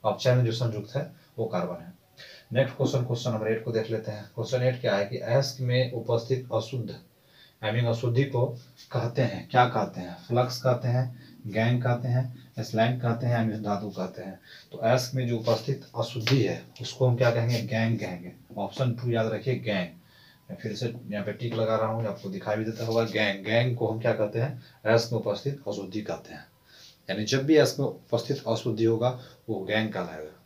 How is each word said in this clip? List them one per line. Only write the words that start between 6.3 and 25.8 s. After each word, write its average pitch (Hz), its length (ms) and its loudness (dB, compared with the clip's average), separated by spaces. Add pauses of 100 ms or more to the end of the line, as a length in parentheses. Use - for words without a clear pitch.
अशुद्ध, 113 420 -4 (680)
I 107 40 0
mean 117 180 2
अशुद्धि 117 380 2
को 123 220 2 (460)
कहते 117 300 0
हैं, 98 280 0
क्या 123 160 6
कहते 104 360 -2
हैं? - 160 -10 (100)
फ्लक्स - 340 2
कहते 123 260 2
हैं, 123 320 0 (280)
गैंग 113 360 2
कहते 120 240 0
हैं, - 520 -2
स्लैग 117 420 0
कहते 120 260 0
हैं, 113 200 2
I 107 40 0
mean 101 140 -6
धातु 101 240 -2
कहते 92 320 -6
हैं। 95 180 -12 (320)
तो - 60 -14
अयस्क 123 380 0
में 127 120 0
जो 120 100 0
उपस्थित 117 480 -2 (120)
अशुद्धि 120 460 2
है, 87 220 -2 (160)
उसको 127 260 0
हम 120 80 4
क्या 120 160 6
कहेंगे? 117 300 2
गैंग 113 380 2
कहेंगे। 90 320 -8 (260)
Option 120 360 0
two 120 180 -2
याद 113 160 2
रखिए, 110 280 -2
गैंग। 92 340 -2 (600)
मैं - 80 -12
फिर 101 180 -6
से 120 180 -4 (180)
यहाँ 101 140 -4
पे 101 80 -4
टिक 117 200 -6
लगा 110 220 2
रहा 110 120 2
हूँ, 113 180 -2
आपको 98 240 -6
दिखाई 98 260 -4
भी 110 100 -2
देता 113 200 -6
होगा। 113 180 2
गैंग, 101 420 -2
गैंग 120 320 2
को 110 100 0
हम 110 120 -2
क्या 117 140 2
कहते 110 260 0
हैं? 139 240 -4 (220)
अयस्क 117 280 4
में 107 60 0
उपस्थित 110 480 -4
अशुद्धि 101 340 -6